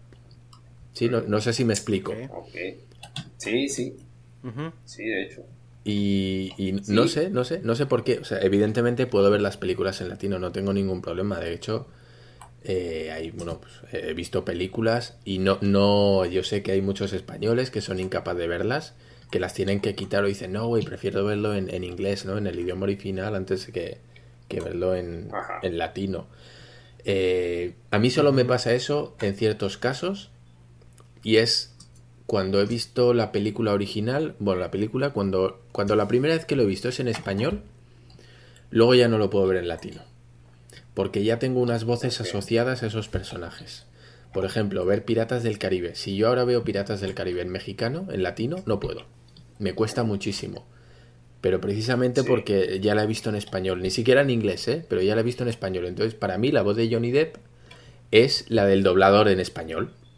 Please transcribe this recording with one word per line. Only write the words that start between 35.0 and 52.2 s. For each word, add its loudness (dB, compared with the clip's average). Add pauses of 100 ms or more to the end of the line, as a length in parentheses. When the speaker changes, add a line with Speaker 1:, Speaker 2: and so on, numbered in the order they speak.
Speaker 1:
cuando, 0 (100)
cuando 0
la 2
primera 2
vez -2
que 0
lo 4
he 4
visto -2
es -8
en -2
español, -2 (1120)
luego 6
ya 8
no 4
lo 2
puedo 2
ver 4
en -2
latino. -8 (920)
Porque 0
ya 2
tengo 0
unas 0
voces -2
Speaker 3:
Ok. -4
Speaker 1:
asociadas 0
a -2
esos -6
personajes. -10 (480)
Por -2
ejemplo, 0
ver 2
Piratas 0
del -2
Caribe. -2
Si -6
yo 4
ahora 4
veo 2
Piratas -2
del -4
Caribe -4
en -6
mexicano, -6
en -2
latino, -4
no 0
puedo. -8 (560)
Me -2
cuesta 0
muchísimo. -4 (760)
Pero 2
precisamente 0